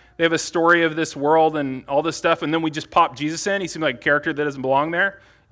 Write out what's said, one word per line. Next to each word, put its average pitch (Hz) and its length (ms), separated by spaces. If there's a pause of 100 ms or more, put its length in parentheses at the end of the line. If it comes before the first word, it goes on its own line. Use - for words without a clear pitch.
(180)
They 165 60
have 165 100
a 156 40
story 170 440
of 156 120
this 160 220
world 156 400
and 131 320
all 143 140
this 160 160
stuff, 175 240
and 147 100
then 165 80
we 160 100
just 147 200
pop 160 260
Jesus 156 300
in. 196 160
He 175 40
seems 160 160
like 139 120
a - 40
character 147 360
that 147 100
doesn't 135 160
belong 135 300
there, 196 300 (320)